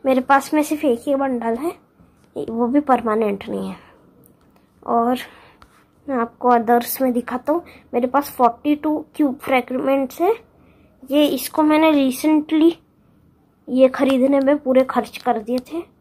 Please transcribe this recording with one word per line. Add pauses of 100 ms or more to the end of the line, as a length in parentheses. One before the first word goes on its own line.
मेरे
पास
में
सिर्फ
एक
ही
bundle
है, (760)
वो
भी
permanent
नहीं
है। (1080)
और (920)
मैं
आपको
others
में
दिखाता
हूँ, (280)
मेरे
पास
forty
two (100)
cube
fragments
है। (760)
ये,
इसको
मैंने
recently (1000)
ये
ख़रीदने
में
पूरे
खर्च
कर
दिए
थे। (200)